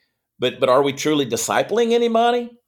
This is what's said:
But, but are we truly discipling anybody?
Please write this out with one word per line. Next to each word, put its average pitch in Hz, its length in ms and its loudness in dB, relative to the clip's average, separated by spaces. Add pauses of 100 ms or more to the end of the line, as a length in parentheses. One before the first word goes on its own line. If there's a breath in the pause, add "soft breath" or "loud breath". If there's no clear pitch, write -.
(400)
But, 127 180 -2
but 127 100 2
are 127 140 6
we 139 100 0
truly 147 340 -2
discipling 127 640 -2
anybody? 240 580 0 (180)